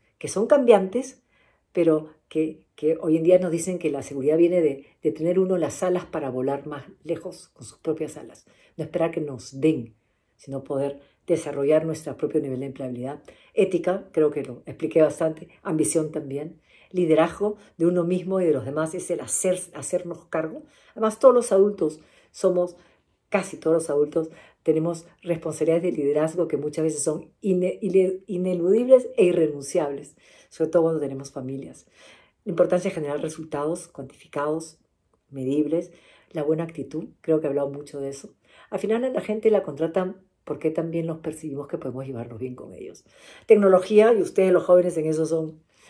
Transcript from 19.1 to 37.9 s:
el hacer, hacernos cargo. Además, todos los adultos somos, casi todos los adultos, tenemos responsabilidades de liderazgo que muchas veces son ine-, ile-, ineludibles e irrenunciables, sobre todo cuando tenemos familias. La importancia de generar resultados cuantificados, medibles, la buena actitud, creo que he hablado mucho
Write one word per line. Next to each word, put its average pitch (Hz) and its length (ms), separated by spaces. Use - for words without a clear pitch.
el 170 100
hacer, - 380
hacernos 170 520
cargo. 160 380
Además, 220 260
todos 254 160
los 240 180
adultos 190 480
somos, 180 460
casi - 280
todos 160 180
los 160 160
adultos, 147 400
tenemos 160 440
responsabilidades 165 600
de 180 100
liderazgo 156 560
que 151 80
muchas 147 280
veces 156 180
son - 380
ine-, 185 400
ile-, 185 460
ineludibles 190 880
e 208 80
irrenunciables, 151 920
sobre 160 220
todo 170 120
cuando 160 180
tenemos 135 320
familias. 135 540
La 208 60
importancia 180 400
de - 40
generar 147 260
resultados 156 680
cuantificados, 151 880
medibles, 147 600
la 156 120
buena 156 220
actitud, 165 440
creo 156 200
que 156 60
he 143 40
hablado 143 200
mucho 143 300